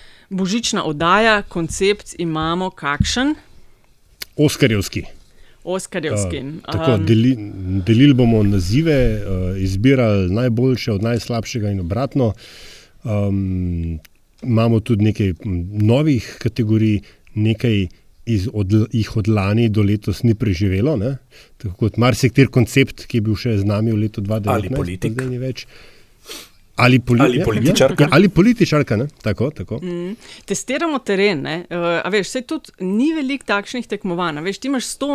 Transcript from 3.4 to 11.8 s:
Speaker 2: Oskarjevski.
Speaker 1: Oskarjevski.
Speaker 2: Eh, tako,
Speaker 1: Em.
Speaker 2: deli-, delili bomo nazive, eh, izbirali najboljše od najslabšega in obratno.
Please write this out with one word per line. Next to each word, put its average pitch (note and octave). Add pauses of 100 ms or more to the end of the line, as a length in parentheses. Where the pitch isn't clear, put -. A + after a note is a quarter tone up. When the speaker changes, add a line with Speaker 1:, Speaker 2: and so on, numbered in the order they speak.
Speaker 2:
Oskarjevski. A2 (580)
Speaker 1:
Oskarjevski. D3
Speaker 2:
Eh, D3
tako, -
Speaker 1:
Em. G2
Speaker 2:
deli-, A2+ (440)
delili A#2
bomo A#2
nazive, G#2
eh, A2+ (400)
izbirali G2+
najboljše A#2+
od G2+
najslabšega A2+
in G2
obratno. A2 (680)